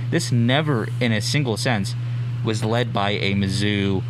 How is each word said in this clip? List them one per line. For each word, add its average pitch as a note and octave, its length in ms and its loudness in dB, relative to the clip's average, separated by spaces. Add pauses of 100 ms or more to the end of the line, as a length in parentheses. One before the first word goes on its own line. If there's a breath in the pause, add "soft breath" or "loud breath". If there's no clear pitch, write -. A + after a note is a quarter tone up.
this - 220 0
never, B2+ 560 2 (120)
in A#2+ 120 2
a G#2+ 100 2
single B2 360 0
sense, A2 380 0 (480 loud breath)
was A2 200 -2
led A#2 280 0
by G#2 200 2
a G2 240 0
Mizzou G2 760 0